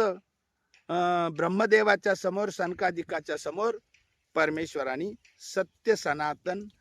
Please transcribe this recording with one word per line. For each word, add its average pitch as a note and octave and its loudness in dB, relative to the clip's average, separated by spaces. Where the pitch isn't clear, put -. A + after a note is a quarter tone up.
अ, F3 2
ब्रह्मदेवाच्या G3 4
समोर, G3 -2
सनकादिकाच्या E3+ -4
समोर G#3 -4
परमेश्वराने D#3 0
सत्य - -2
सनातन D3+ -4